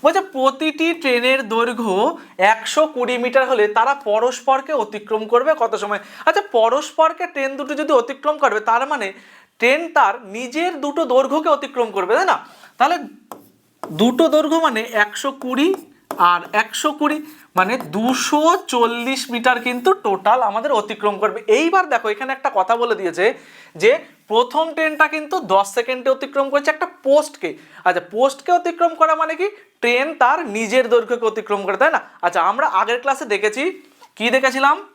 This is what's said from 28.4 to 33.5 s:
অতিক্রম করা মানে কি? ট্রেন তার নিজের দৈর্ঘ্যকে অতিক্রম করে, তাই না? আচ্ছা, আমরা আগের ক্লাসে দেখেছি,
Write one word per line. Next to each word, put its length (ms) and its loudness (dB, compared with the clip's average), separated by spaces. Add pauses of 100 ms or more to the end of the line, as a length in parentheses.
অতিক্রম 320 0 (100)
করা 200 4
মানে 180 -2
কি? 80 -2 (340)
ট্রেন 260 0 (140)
তার 180 4 (180)
নিজের 360 0
দৈর্ঘ্যকে 380 0
অতিক্রম 340 -4
করে, 160 -2
তাই 140 4
না? 60 -2 (240)
আচ্ছা, 140 0 (100)
আমরা 180 0 (140)
আগের 220 -2
ক্লাসে 300 -2
দেখেছি, 300 -2 (540)